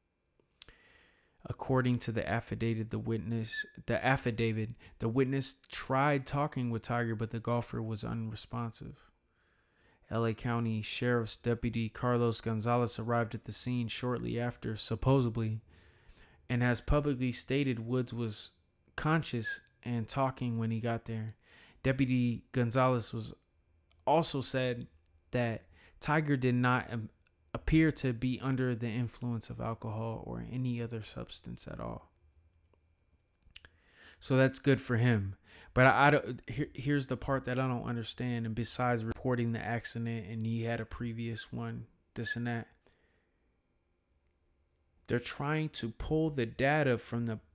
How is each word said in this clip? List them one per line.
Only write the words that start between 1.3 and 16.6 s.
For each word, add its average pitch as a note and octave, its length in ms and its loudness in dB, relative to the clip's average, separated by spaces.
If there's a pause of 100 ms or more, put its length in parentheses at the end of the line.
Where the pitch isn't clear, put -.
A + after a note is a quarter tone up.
According B2 540 2
to - 120 -2
the A2 180 -2
affidavit, A2 600 -2
the A2 100 -4
witness, A2+ 640 -4 (200)
the - 200 0
affidavit, A2+ 640 0 (280)
the - 80 0
witness C3 480 2 (160)
tried C#3 540 2
talking C#3+ 440 0
with A2+ 120 -2
Tiger, A#2+ 340 0
but A2 160 -4
the A2+ 80 -6
golfer A#2+ 420 -2
was A2 220 -4
unresponsive. A2+ 1080 -8 (1000)
L A#2 140 2
A A2+ 80 2
County A#2 480 0
Sheriff's A#2+ 560 0
Deputy A#2 500 0
Carlos A#2+ 540 2
Gonzalez A2+ 580 0
arrived A#2 360 0
at G#2+ 100 -10
the A2 60 -8
scene B2 360 -2
shortly A#2 520 -2
after, A#2 360 -4
supposedly, A2+ 840 2 (880)
and A#2+ 120 2